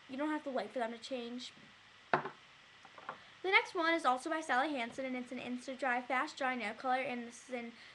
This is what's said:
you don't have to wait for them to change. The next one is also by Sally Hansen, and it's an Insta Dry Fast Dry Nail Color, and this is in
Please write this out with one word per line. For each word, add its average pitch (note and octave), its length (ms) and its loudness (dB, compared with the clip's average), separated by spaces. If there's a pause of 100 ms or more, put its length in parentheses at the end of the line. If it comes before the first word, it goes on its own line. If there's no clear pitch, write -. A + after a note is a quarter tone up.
you C4 80 -8
don't D4+ 140 0
have D4+ 140 0
to C#4+ 60 -2
wait G#3+ 220 -2
for C4 60 -4
them A#3 140 0
to A#3 60 -10
change. A#3+ 540 -6 (600)
The - 1400 -4
next A4+ 240 6
one E4 180 4
is E4 140 2
also B3+ 240 4
by D#4+ 100 2
Sally D4+ 320 2
Hansen, A#3+ 320 -2
and B3+ 100 -2
it's B3 180 -6
an B3+ 60 -6
Insta B3 400 -6
Dry B3 220 2
Fast C4+ 380 0
Dry B3+ 160 2
Nail A3 180 -2
Color, B3+ 300 2
and A#3+ 260 -4
this - 180 -14
is B3+ 80 -6
in A#3 180 -6 (220)